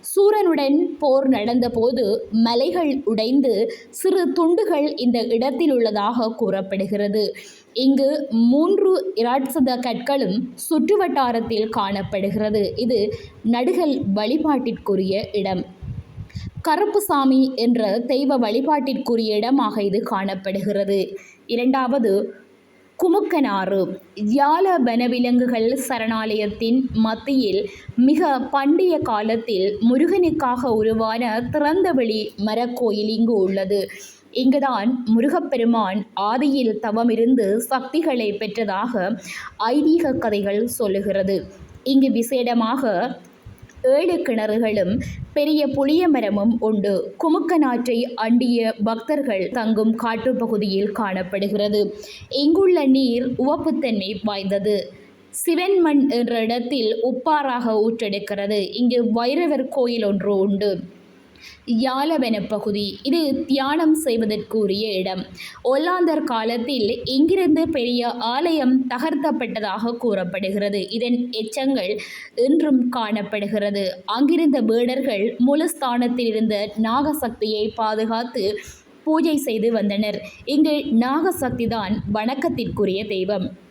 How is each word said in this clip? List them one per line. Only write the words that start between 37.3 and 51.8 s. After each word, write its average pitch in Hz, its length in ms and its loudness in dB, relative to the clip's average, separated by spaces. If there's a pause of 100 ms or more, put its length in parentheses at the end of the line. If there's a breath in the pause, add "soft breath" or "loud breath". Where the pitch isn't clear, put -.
சக்திகளை 262 680 -2
பெற்றதாக 208 800 -4 (540 loud breath)
ஐதீக 302 500 2
கதைகள் 208 440 0 (180)
சொல்லுகிறது. 196 580 0 (480)
இங்கு 269 340 4
விசேடமாக 240 640 0 (1040)
ஏழு 330 280 4 (100)
கிணறுகளும் 214 680 0 (400 loud breath)
பெரிய 294 340 2
புளிய 277 400 2
மரமும் 220 460 2 (140)
உண்டு. 208 260 0 (260)
குமுக்கனாற்றை 285 760 2 (180)
அண்டிய 233 580 2 (140)
பக்தர்கள் 226 560 -2 (140)
தங்கும் 220 380 2
காட்டுப்பகுதியில் 226 960 -2
காணப்படுகிறது. 202 880 -2 (600 loud breath)